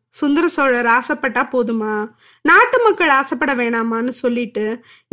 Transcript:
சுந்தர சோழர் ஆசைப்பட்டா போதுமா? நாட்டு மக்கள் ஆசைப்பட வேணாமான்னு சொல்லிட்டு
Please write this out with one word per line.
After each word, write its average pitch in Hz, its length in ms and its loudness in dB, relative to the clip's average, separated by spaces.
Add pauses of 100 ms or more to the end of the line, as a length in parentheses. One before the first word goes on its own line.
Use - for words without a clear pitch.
சுந்தர 302 380 0
சோழர் 254 380 0
ஆசைப்பட்டா 247 640 0
போதுமா? 220 560 -2 (340)
நாட்டு 453 420 4
மக்கள் 415 260 2
ஆசைப்பட 277 460 0
வேணாமான்னு 233 540 -2
சொல்லிட்டு 240 760 -4 (300)